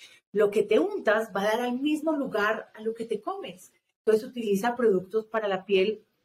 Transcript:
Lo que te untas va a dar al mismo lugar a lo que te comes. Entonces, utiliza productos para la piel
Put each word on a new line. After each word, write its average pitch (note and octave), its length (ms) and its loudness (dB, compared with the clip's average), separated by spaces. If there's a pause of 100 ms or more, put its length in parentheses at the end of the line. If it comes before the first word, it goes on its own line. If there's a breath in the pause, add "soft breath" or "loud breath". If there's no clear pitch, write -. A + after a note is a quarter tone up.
(320 loud breath)
Lo G#3 180 2
que G#3 140 2
te - 160 4
untas A#3+ 560 0
va G3 60 0
a G#3+ 160 2
dar B3 40 -2
al B3 180 -2
mismo D4+ 340 0
lugar G#3+ 600 -2
a A3 80 -16
lo A3+ 140 -4
que A3+ 100 -10
te G#3 160 -4
comes. E4+ 500 -10 (280)
Entonces, G#3+ 280 2
utiliza A#3 480 -2
productos A3 520 0
para G#3+ 200 -2
la F#3 160 -2
piel G3+ 400 0 (220)